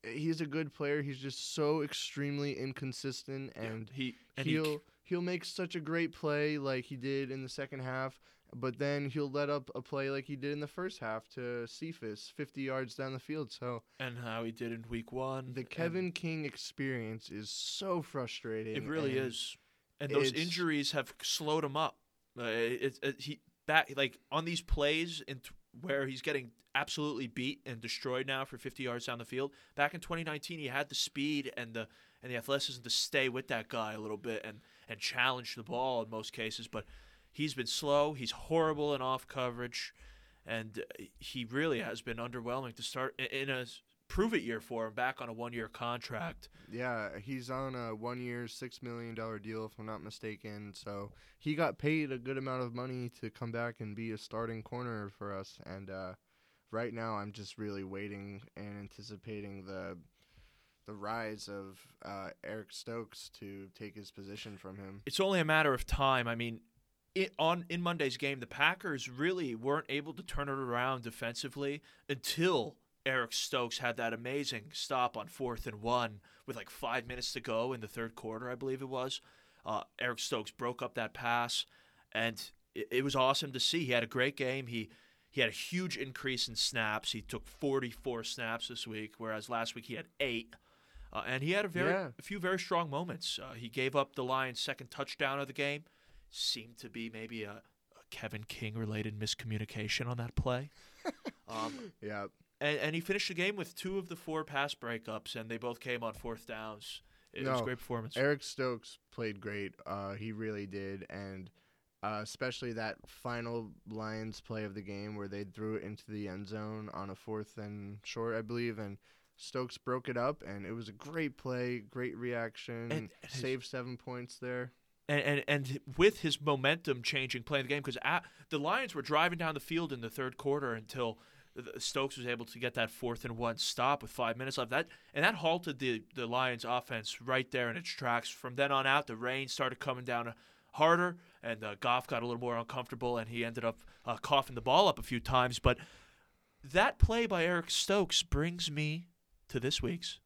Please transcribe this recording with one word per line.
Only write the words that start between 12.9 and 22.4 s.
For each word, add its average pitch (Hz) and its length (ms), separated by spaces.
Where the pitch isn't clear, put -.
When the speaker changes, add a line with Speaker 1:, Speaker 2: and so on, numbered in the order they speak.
Speaker 1:
down 135 180
the 131 60
field. 147 320
So 123 320
Speaker 2:
And 123 180
how 113 260
he 113 80
did 113 200
in 113 180
week 113 220
one. 131 420
Speaker 1:
the 127 80
Speaker 2:
And 117 80
Speaker 1:
Kevin 170 420
King 160 340
experience 123 840
is 104 220
so 180 500
frustrating, 110 720
Speaker 2:
It 143 120
really 143 320
Speaker 1:
and 131 80
Speaker 2:
is. - 280
And 143 120
those 139 200
Speaker 1:
it's 151 100
Speaker 2:
injuries 165 520
have 139 280
slowed 156 420
him 139 140
up. 156 200
Uh, 120 80